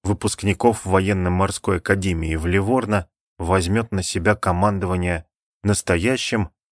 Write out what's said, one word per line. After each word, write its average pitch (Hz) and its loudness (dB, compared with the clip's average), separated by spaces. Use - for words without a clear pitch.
выпускников 104 0
военно-морской 95 0
академии 85 -2
в 80 -4
Ливорно 101 0
возьмёт 95 0
на 95 -2
себя 98 0
командование 90 0
настоящим 104 0